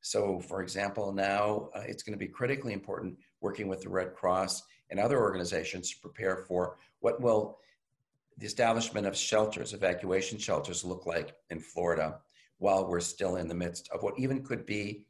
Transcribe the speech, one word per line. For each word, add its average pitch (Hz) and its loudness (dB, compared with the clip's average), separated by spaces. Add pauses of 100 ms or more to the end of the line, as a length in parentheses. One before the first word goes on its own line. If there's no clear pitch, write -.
So, 98 0
for 92 -6
example, 98 -2
now, 98 2
uh, 101 -8
it's - -8
gonna 104 -8
be 98 -4
critically 127 -2
important 98 -6 (220)
working 101 -2
with 92 -4
the 95 -10
Red 92 0
Cross 92 2 (280)
and 95 -2
other 127 4
organizations 90 0
to - -14
prepare 92 -2
for 90 -2 (240)
what 117 2
will 113 2 (800)
the 104 -10
establishment 113 2
of 95 -2
shelters, - 2
evacuation 95 0
shelters, 87 -2
look 90 -6
like 82 -4 (140)
in 82 -6
Florida 80 0 (400)
while 95 4
we're 90 2
still 90 -2
in 87 -2
the 87 -4
midst 87 -4
of 95 -4
what 104 -2
even 135 0
could 117 -6
be 104 -4